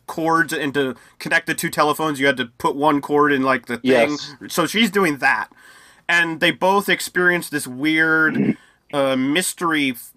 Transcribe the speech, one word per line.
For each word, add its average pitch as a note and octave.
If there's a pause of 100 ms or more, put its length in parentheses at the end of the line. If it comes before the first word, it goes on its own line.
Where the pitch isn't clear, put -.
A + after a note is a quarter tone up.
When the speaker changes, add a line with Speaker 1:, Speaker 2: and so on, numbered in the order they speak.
Speaker 1:
cords, D#3+
and C#3+
to C3+ (240)
connect E3
the D#3+
two E3
telephones, D3+
you C#3
had C3+
to B2 (100)
put D#3+
one D3
cord D3
in, C3+
like, C3
the A#2+
thing. B2+
Speaker 2:
Yes. D3 (120)
Speaker 1:
So E3+
she's G#3+
doing F3+
that. B2 (600)
And E3+
they E3+
both F#3+
experience F3
this C#3+
weird, D#3 (160)
<clears throat> -
uh, C3+
mystery, D3 (220)